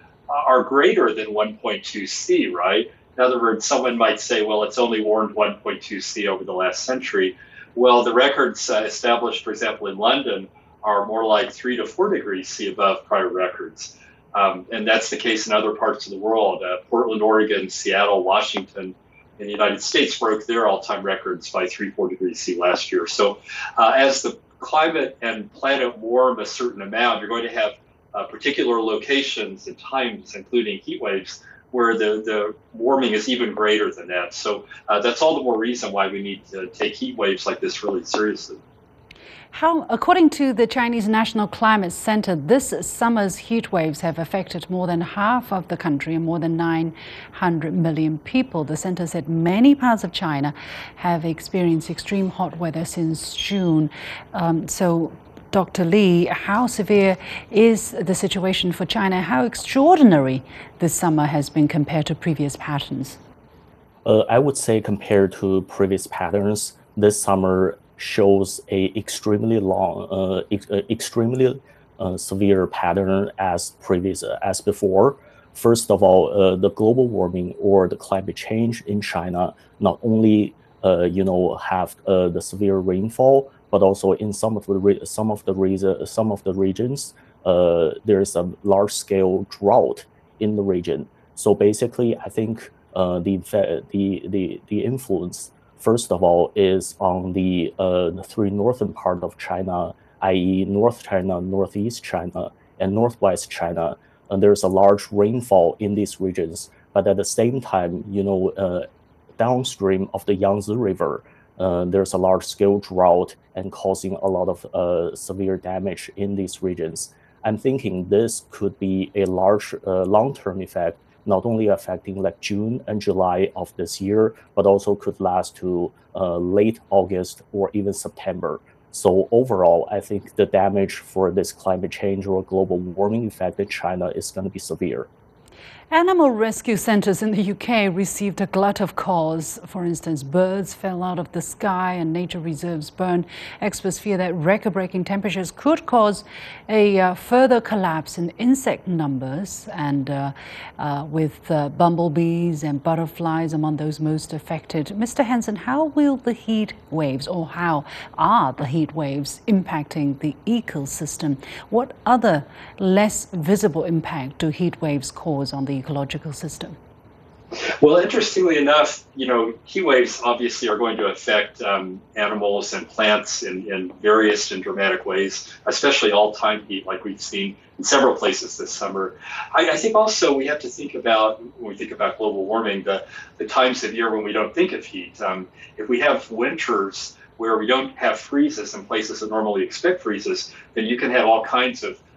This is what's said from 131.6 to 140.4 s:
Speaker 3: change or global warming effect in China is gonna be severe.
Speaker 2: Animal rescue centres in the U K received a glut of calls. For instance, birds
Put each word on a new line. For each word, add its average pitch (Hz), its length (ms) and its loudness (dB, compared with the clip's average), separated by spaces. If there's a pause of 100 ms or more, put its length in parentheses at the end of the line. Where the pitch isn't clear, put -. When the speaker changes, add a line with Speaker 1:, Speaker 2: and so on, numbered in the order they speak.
Speaker 3:
change 98 340 -6
or 95 160 -2
global 92 360 -2
warming 101 500 -2
effect 92 320 -6
in 98 80 -2
China 90 380 -4
is - 260 -8
gonna 95 180 -6
be 95 80 -12
severe. 78 480 -6 (840)
Speaker 2:
Animal 339 400 6
rescue 220 480 0
centres 202 420 2
in 214 120 -2
the 208 100 2
U 190 120 -2
K 214 360 0
received 190 500 -4
a 196 60 -2
glut 202 340 0
of 185 160 -2
calls. 160 720 -2
For 180 180 -8
instance, 160 380 -4
birds 185 500 0